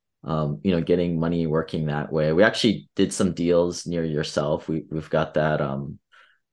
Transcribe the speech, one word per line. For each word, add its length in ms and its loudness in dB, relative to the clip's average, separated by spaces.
um, 400 -2
you 80 2
know, 80 2
getting 400 0
money 260 0
working 400 -2
that 260 -4
way. 200 2
We 100 6
actually 540 2
did 160 2
some 200 0
deals 540 0
near 180 -2
yourself. 640 -2
We, 220 -4
we've 180 -8
got 260 0
that, 260 2
um, 400 -6